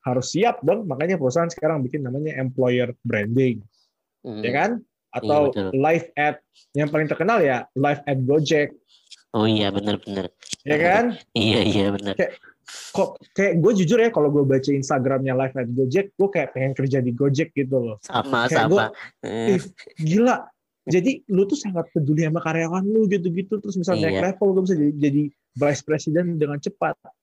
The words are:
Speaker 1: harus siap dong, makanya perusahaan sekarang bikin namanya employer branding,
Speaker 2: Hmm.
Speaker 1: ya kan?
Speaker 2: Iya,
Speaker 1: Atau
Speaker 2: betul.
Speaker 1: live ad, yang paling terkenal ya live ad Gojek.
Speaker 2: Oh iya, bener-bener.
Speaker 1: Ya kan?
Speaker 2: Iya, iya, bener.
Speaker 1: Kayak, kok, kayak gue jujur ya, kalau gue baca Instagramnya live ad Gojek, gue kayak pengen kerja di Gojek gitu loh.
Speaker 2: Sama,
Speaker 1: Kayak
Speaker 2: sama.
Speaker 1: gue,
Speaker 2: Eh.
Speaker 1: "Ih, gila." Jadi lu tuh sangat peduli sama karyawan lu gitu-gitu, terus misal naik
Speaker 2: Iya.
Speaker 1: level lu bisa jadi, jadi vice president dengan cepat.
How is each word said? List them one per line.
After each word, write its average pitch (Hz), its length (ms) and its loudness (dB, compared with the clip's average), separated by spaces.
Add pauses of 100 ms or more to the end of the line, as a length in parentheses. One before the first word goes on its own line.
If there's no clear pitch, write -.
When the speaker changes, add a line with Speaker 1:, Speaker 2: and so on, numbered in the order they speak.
Speaker 1:
harus 127 280 -2
siap 220 320 0
dong, 196 240 0
makanya 160 300 -4
perusahaan 160 340 0
sekarang 156 360 -2
bikin 147 180 -6
namanya 139 320 -6
employer 127 560 0 (100)
branding, 113 640 0 (600)
Speaker 2:
Hmm. 107 180 -10
Speaker 1:
ya 117 80 -2
kan? 160 200 0 (400)
Speaker 2:
Iya, 120 100 -8
Speaker 1:
Atau 135 200 2 (100)
Speaker 2:
betul. 98 240 -4
Speaker 1:
live 156 400 2
ad, 147 220 0 (360)
yang 147 160 0
paling 151 180 0
terkenal 180 340 0
ya 131 340 0
live 143 260 0
ad 139 220 -2
Gojek. 147 480 2 (600)
Speaker 2:
Oh 107 140 0
iya, 107 240 2
bener-bener. 98 640 -4 (320)
Speaker 1:
Ya 151 160 0
kan? 196 400 2 (160)
Speaker 2:
Iya, 107 280 2
iya, 101 280 2
bener. 101 240 -4
Speaker 1:
Kayak, - 180 -2 (580)
kok, 196 200 0 (240)
kayak 196 240 2
gue 180 160 4
jujur 190 240 4
ya, 226 100 4
kalau 151 220 2
gue 147 120 2
baca 135 280 2
Instagramnya 135 640 0
live 131 200 -2
ad 123 140 -4
Gojek, 131 460 0
gue 196 160 2
kayak 160 240 -4
pengen 135 180 -2
kerja 135 280 0
di 123 100 -2
Gojek 139 420 0
gitu 135 280 -2
loh. 110 200 -6
Speaker 2:
Sama, 123 460 -2
Speaker 1:
Kayak 160 160 0
Speaker 2:
sama. 110 80 2
Speaker 1:
gue, 120 140 4 (380)
Speaker 2:
Eh. 113 280 -4
Speaker 1:
"Ih, 185 120 2 (360)
gila." 196 380 2 (500)
Jadi 180 420 0
lu 196 160 4
tuh 277 140 -2
sangat 175 340 -6
peduli 151 320 0
sama 160 160 0
karyawan 165 420 -2
lu 220 240 2
gitu-gitu, 190 540 -2
terus 202 160 -8
misal 175 240 0
naik 165 160 0
Speaker 2:
Iya. 185 160 0
Speaker 1:
level 196 160 0
lu 190 140 2
bisa 185 120 2
jadi, 147 220 2
jadi 143 260 2 (320)
vice 143 300 0
president 160 500 -2
dengan 147 220 -2
cepat. 156 400 -6 (260)